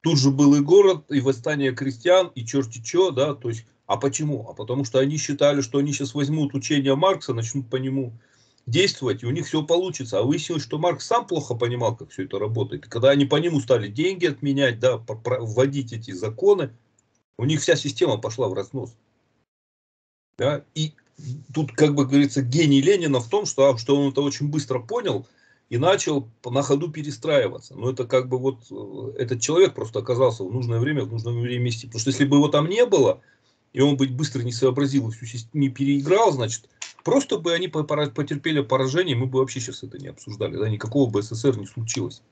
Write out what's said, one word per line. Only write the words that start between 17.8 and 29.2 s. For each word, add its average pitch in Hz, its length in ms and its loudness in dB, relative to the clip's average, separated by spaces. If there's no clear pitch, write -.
пошла 113 320 -4
в 95 60 -4
разнос. 104 420 -8
Да? 139 260 -2
И 156 200 -4
тут, 147 200 -2
как 147 220 4
бы 143 120 2
говорится, 139 360 2
гений 139 380 4
Ленина 156 400 2
в 113 80 -12
том, 208 180 0
что, 139 240 4
а, 120 80 0
что 127 180 2
он 139 160 0
это 143 100 0
очень 143 280 -4
быстро 147 280 -4
понял 151 480 -4
и 117 80 -4
начал 147 520 0
по-, 123 100 -12
на 135 120 0
ходу 143 280 0
перестраиваться. 143 840 -2
Но 117 160 -4
это 127 160 -6
как 127 240 0
бы 127 80 0
вот, 127 220 -4
э, 104 520 -10